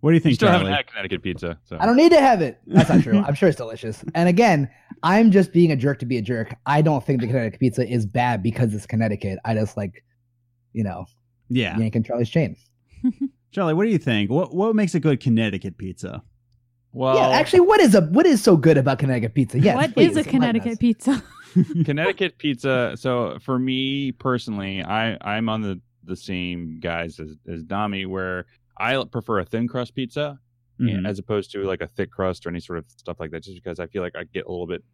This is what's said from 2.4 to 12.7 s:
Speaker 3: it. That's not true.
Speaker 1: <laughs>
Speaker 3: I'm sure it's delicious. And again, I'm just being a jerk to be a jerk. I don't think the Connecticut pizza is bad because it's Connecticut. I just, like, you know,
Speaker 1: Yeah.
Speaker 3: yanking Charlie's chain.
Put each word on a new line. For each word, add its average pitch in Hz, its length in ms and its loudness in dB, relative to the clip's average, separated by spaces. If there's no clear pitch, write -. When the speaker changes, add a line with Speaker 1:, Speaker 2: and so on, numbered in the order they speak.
Speaker 3:
it. 139 280 -4
That's 170 200 6
not 175 140 4
true. 202 160 2
Speaker 1:
<laughs> 202 80 0
Speaker 3:
I'm 143 80 0
sure 185 140 4
it's 151 100 0
delicious. 113 460 -10
And 170 140 2
again, 143 420 4
I'm 208 300 6
just 190 200 4
being 170 200 6
a 143 40 0
jerk 135 220 -2
to 131 80 -8
be 123 120 -2
a 110 40 -4
jerk. 110 320 -6
I 147 160 2
don't 151 220 0
think 135 160 0
the 120 60 -4
Connecticut 117 320 -2
pizza 127 300 0
is 117 180 -2
bad 120 360 -2
because 113 320 -2
it's 104 120 -10
Connecticut. 104 580 -4
I 117 100 -2
just, 107 220 -4
like, 101 280 -10
you 113 120 -4
know, 90 200 -8
Speaker 1:
Yeah. 110 300 -4
Speaker 3:
yanking 110 260 -2
Charlie's 120 260 -4
chain. 135 240 -2